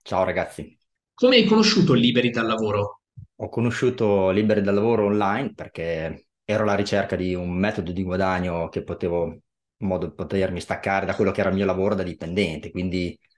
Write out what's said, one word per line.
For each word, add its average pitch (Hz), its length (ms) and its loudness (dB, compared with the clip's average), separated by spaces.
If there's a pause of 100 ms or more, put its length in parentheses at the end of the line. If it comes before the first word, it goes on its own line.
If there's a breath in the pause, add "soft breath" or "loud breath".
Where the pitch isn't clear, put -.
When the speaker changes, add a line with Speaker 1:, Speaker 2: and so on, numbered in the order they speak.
Speaker 1:
ciao 92 220 0
ragazzi. 90 500 -4 (380)
Speaker 2:
Come 254 240 4
hai 220 80 6
conosciuto 214 480 4
Liberi 120 380 4
dal 113 160 -2
Lavoro? 104 560 -2 (340)
Speaker 1:
Ho - 140 -8
conosciuto 113 800 2
Liberi 104 320 2
dal 101 140 2
Lavoro 107 280 2
online 104 480 0
perché 80 760 -8 (180)
ero 107 180 0
alla 101 100 2
ricerca 98 420 0
di 90 180 -2
un 90 180 -4
metodo 92 380 -2
di 92 120 -4
guadagno 90 680 -2
che - 140 -6
potevo, 85 420 -4 (540)
in 104 80 -6
modo 87 220 -2
da - 40 -12
potermi 92 480 -2
staccare 98 460 -2
da 92 80 -2
quello 98 160 2
che 101 100 -2
era 95 80 0
il 92 60 0
mio 98 100 0
lavoro 95 300 0
da 95 80 -2
dipendente, 85 680 -4
quindi 90 480 -4 (200)